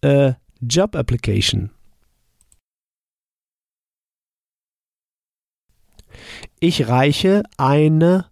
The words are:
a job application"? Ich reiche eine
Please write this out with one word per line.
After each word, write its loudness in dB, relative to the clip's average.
a 2
job -2
application"? -2
Ich -2
reiche 0
eine 2